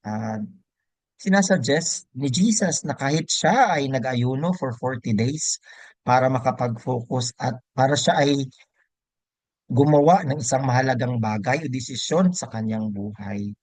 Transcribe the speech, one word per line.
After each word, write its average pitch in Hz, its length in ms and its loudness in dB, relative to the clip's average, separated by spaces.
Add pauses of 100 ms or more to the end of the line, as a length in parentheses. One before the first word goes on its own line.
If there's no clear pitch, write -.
ah, 110 320 -6 (800)
sinasuggest 170 1000 0
ni 139 100 -2
Jesus 185 560 0
na 147 80 -2
kahit 147 380 -2
siya 208 420 4
ay 143 160 0
nag-ayuno 131 640 0
for 131 240 -4
forty 123 400 -2
days 131 460 -2 (420)
para 127 240 4
makapag-focus 123 1120 -4
at 123 160 -4 (160)
para 135 240 2
siya 151 240 2
ay 139 280 2 (1160)
gumawa 147 640 4
ng 135 120 -4
isang 131 240 -2
mahalagang 127 560 0
bagay 110 440 -2
o 131 80 -6
desisyon 156 640 -2
sa - 160 -10
kanyang 110 400 -4
buhay. 101 560 -8 (140)